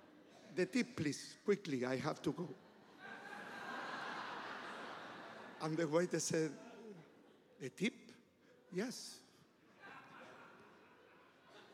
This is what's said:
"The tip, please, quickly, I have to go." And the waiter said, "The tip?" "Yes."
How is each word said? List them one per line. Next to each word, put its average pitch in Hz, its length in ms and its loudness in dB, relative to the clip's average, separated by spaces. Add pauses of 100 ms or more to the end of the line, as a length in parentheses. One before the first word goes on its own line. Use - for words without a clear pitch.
(560)
"The 180 100 6
tip, - 300 4
please, - 480 0
quickly, 147 420 4
I 131 120 6
have 156 240 2
to 156 100 4
go." 170 160 0 (3250)
And 160 140 2
the 170 100 6
waiter 170 360 6
said, 160 300 4 (1080)
"The 135 100 -4
tip?" 208 240 2 (800)
"Yes." 202 460 -2 (2500)